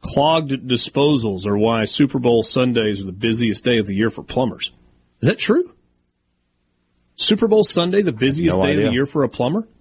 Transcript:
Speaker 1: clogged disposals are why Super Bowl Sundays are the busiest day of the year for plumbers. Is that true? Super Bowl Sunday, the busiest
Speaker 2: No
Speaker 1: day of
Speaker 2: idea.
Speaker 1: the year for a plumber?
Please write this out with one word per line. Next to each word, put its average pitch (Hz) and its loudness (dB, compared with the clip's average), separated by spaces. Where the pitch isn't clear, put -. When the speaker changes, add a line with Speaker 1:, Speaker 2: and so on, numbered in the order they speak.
Speaker 1:
clogged 151 0
disposals 127 -2
are 104 0
why 113 2
Super 139 0
Bowl 120 2
Sundays 117 0
are 98 -10
the 95 -10
busiest 110 -2
day 120 2
of 104 0
the 98 -6
year 107 0
for - -12
plumbers. - -4
Is 120 2
that 220 0
true? 339 0
Super 214 0
Bowl 214 4
Sunday, 185 0
the 175 0
busiest 139 0
Speaker 2:
No - 2
Speaker 1:
day 92 2
of 98 0
Speaker 2:
idea. 107 2
Speaker 1:
the - 0
year 131 0
for 147 -2
a 127 0
plumber? 160 -4